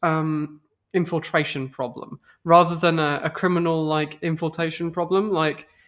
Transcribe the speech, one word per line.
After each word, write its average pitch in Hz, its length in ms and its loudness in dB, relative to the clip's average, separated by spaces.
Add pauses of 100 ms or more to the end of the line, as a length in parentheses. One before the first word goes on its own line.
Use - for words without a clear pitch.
um, 156 560 0 (320)
infiltration 160 760 -2
problem - 520 -10 (240)
rather 170 300 6
than 165 240 2
a, 147 260 0
a 156 60 0
criminal, 170 540 0
like, 151 380 -2
infiltration 165 680 -2
problem. 180 400 0
Like, 156 380 0 (200)